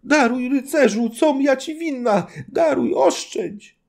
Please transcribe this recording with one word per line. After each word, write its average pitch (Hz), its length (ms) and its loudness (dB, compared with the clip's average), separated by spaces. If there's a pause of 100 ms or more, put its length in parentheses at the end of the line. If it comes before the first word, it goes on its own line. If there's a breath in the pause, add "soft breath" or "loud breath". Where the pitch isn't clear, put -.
Daruj, 254 460 2
rycerzu, 247 600 2 (100)
com 277 220 2
ja 269 160 2
ci 302 180 -10
winna? 247 520 -2 (200 loud breath)
Daruj, 285 460 0
oszczędź! - 840 -2 (120)